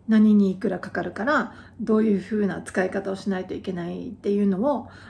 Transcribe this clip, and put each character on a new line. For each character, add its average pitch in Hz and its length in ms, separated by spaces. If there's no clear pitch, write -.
何 214 260
に 202 180
い 185 40
く 190 140
ら - 100
か - 100
か 175 140
る 175 80
か 208 140
ら、 277 280
ど 220 180
う 220 60
い 208 140
う 185 40
風 208 260
な - 140
使 - 220
い 185 60
方 196 220
を 190 40
し 196 140
な 185 100
い 185 80
と - 60
い - 80
け 190 100
な 175 180
い 180 200
っ - 20
て - 200
い 202 120
う 202 40
の 190 120
を、 269 280